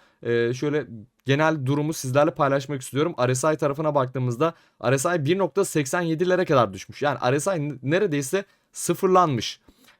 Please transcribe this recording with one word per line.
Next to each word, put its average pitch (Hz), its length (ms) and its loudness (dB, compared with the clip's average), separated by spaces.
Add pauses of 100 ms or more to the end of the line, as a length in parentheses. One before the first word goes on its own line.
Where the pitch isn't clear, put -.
(220)
e, 117 320 0
şöyle 147 320 -4 (380)
genel 147 420 2
durumu 147 260 0
sizlerle 147 380 2
paylaşmak 139 520 -2
istiyorum. 156 320 -2 (140)
R 127 60 2
S 156 200 0
I - 20 -2
tarafına 151 380 -2
baktığımızda 131 600 0 (300)
R 131 140 2
S 170 180 0
I 151 80 -2
bir 175 140 2
nokta 190 260 0
seksen 160 360 -2
yedilere 175 440 0
kadar 120 280 4
düşmüş. - 300 -16
Yani 143 160 0 (140)
R 147 80 2
S 190 160 -2
I 147 120 -4
n-, 143 140 -8
neredeyse 160 640 0 (280)
sıfırlanmış. 175 880 2 (400)